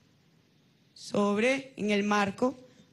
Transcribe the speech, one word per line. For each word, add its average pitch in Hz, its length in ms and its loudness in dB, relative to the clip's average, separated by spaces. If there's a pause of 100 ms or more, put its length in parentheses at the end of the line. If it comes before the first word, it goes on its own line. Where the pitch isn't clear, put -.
(920)
sobre, 214 840 -2
en 208 140 -2
el 202 120 2
marco 208 560 0 (340)